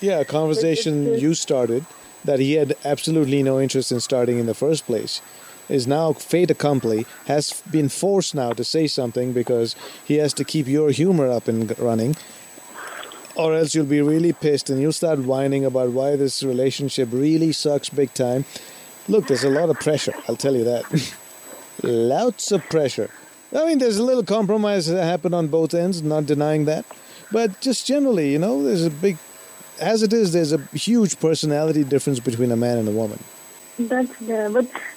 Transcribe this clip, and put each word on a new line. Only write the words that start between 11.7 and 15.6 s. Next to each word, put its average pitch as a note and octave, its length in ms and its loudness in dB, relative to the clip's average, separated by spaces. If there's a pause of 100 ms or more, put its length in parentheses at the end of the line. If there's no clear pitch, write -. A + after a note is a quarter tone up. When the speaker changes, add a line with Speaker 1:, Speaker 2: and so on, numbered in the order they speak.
Speaker 1:
running, A#2 360 0 (1200)
or D#3+ 220 0
else D#3+ 180 0
you'll D#3 120 2
be D3 140 2
really D#3+ 320 2
pissed D3 380 -2
and C3+ 100 0
you'll D3+ 120 2
start D#3+ 260 0
whining C3+ 460 0